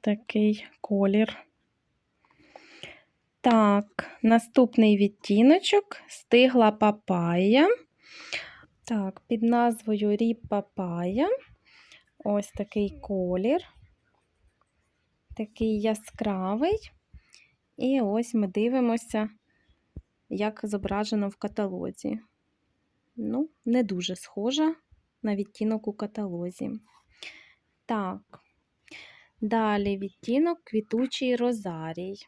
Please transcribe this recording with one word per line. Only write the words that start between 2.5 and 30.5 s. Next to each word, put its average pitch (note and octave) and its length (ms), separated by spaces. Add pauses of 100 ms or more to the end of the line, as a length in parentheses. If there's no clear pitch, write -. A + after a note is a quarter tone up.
Так, G#3 800
наступний A3+ 760
відтіночок B3+ 1000 (100)
стигла B3 640
папая. G#3 960 (1160)
Так, G3+ 440
під A3+ 160
назвою A3+ 720
Ріп A3+ 340
папая. F#3+ 760 (920)
Ось G#3 340
такий G3+ 500
колір. F#3+ 600 (1800)
Такий G#3+ 440
яскравий. G#3+ 1080 (840)
І C4 240
ось A3 320
ми G#3 140
дивимося, A3+ 840 (1000)
як G#3+ 340
зображено G3+ 680
в G3+ 60
каталозі. G3+ 840 (1000)
Ну, A#3 300 (160)
не A#3+ 180
дуже F#3 320
схожа D4 600 (460)
на G#3+ 140
відтінок G#3+ 520
у G#3 60
каталозі. G3 800 (1120)
Так. G3+ 580 (1000)
Далі G#3 560
відтінок C#4 680